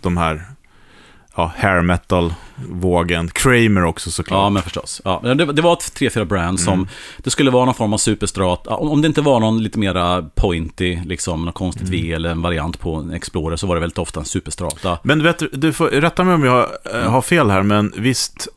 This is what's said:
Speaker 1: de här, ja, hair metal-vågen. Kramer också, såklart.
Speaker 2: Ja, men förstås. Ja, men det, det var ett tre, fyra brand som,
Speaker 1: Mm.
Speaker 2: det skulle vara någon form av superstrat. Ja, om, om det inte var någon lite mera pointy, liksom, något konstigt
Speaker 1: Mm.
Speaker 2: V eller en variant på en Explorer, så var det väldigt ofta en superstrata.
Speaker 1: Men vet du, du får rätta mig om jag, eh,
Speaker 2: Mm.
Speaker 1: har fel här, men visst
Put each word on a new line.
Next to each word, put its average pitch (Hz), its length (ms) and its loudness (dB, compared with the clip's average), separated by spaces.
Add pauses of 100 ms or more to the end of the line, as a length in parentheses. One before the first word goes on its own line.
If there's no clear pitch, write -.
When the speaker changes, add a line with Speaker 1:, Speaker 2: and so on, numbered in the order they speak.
Speaker 1:
de 87 160 0
här, 80 240 0 (920)
ja, 82 220 -2
hair 95 240 2
metal-vågen. 87 1500 -2
Kramer 113 540 4
också, 85 280 -2
såklart. 92 280 -2
Speaker 2:
Ja, 101 100 4
men 101 140 0
förstås. - 420 -10
Ja, 92 180 0
men 127 140 2
det, 170 80 2
det 143 160 0
var 170 120 6
ett - 220 -4
tre, - 140 0
fyra 107 160 0
brand 87 340 0
som, 87 140 2
Speaker 1:
Mm. 92 140 0 (300)
Speaker 2:
det - 120 -6
skulle 135 220 2
vara 127 140 4
någon 127 80 2
form 107 200 0
av 104 40 0
superstrat. 98 680 0
Ja, 110 100 -2
om, 151 140 -2
om 147 120 4
det 160 60 4
inte 151 140 2
var 139 180 4
någon 110 240 2
lite 107 160 -4
mera 90 420 0 (140)
pointy, 87 680 0
liksom, 85 400 -4
något 85 100 -6
konstigt 92 320 -4
Speaker 1:
Mm. 90 140 -2
Speaker 2:
V 82 120 -4
eller 82 160 -2
en 82 120 -2
variant 82 380 -4
på 82 160 -4
en 78 180 -8
Explorer, 82 420 -6
så 98 120 -6
var 87 80 0
det 82 60 0
väldigt 85 160 -4
ofta 82 220 -6
en 76 60 -8
superstrata. - 800 -6
Speaker 1:
Men 147 200 2
vet 165 160 0
du, 156 140 -4
du 143 200 0
får 160 140 0
rätta 160 360 0
mig 180 120 4
om 151 80 2
jag, 123 160 4 (340)
eh, 117 60 -2
Speaker 2:
Mm. 113 120 0
Speaker 1:
har 123 100 4
fel 151 280 2
här, 98 140 4
men 104 340 2
visst - 600 -2